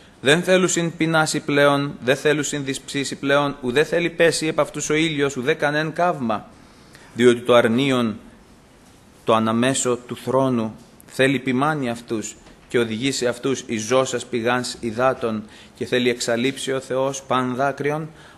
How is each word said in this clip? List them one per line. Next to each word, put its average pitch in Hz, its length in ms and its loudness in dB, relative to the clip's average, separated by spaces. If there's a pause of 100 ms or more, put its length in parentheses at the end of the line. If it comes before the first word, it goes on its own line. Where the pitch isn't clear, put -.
(220)
Δεν 165 220 4
θέλουσιν 175 540 0
πεινάσει 160 420 0
πλέον, 143 540 2 (100)
δεν 127 120 2
θέλουσιν 147 500 0
δυσψήσει 135 500 -6
πλέον, 139 460 0
ουδέ 127 220 2
θέλει 170 260 0
πέσει 165 380 2
επ' 156 120 0
αυτούς 147 300 -2
ο 151 40 0
ήλιος, 147 420 0
ουδέ 131 180 0
κανέν 151 400 -2
καύμα, 143 560 -2 (640)
διότι 120 260 6
το 123 140 2
αρνίον, 120 640 2 (1040)
το 117 100 2
αναμέσο 117 640 2 (100)
του 120 80 -10
θρόνου, 120 600 0 (300)
θέλει 131 340 0
ποιμάνει 131 500 0
αυτούς 117 460 -8 (320)
και 123 120 0
οδηγήσει 120 480 -2
αυτούς 123 380 -4
εις 107 160 -4
ζώσας 127 440 0
πηγάνς 123 540 -4
υδάτων 113 640 -2 (320)
και 113 100 -8
θέλει 123 240 0
εξαλείψει 123 600 -2
ο 131 80 -4
Θεός 135 440 -4
παν 127 320 -2
δάκρυον 143 540 -4 (280)